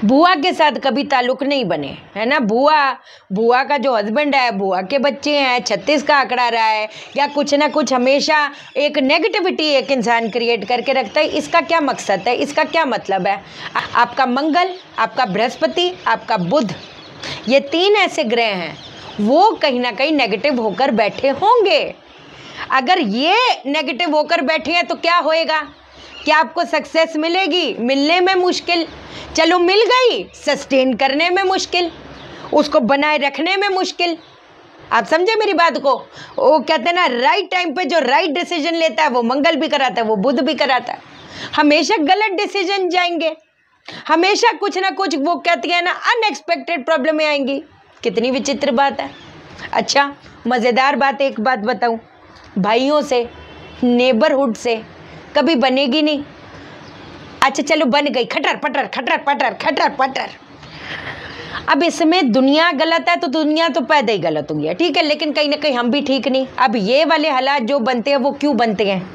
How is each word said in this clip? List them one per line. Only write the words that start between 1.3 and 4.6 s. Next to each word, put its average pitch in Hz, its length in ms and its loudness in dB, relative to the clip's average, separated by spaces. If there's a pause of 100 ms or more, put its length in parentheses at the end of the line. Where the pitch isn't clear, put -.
नहीं 269 220 0
बने, 156 220 -2 (280)
है 208 100 -2
ना। 285 140 2
बुआ, 262 580 2 (340)
बुआ 233 320 2
का 277 140 0
जो 262 180 0
husband 233 400 0
है, 247 160 2
बुआ 190 300 -2